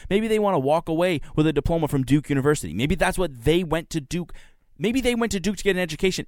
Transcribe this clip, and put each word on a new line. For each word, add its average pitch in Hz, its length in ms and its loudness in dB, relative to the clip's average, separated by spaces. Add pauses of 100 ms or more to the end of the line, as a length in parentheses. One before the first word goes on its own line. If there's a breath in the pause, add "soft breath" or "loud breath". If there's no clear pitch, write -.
maybe 214 200 2
they 214 100 2
wanna 196 200 2
walk 143 300 2
away 165 320 0 (160 loud breath)
with 156 100 4
a 160 60 2
diploma 156 360 0
from 135 160 0
Duke 139 260 2
University. 139 420 0
Maybe 127 220 0
that's 180 240 0
what 139 260 -4
they 170 180 4
went 160 280 -4
to 165 100 -4
Duke. 160 320 -6 (480 soft breath)
Maybe 233 200 0
they 240 160 2
went 226 160 0
to 196 80 -2
Duke 190 160 -2
to - 80 -6
get 196 100 4
an 180 80 0
education, 175 460 0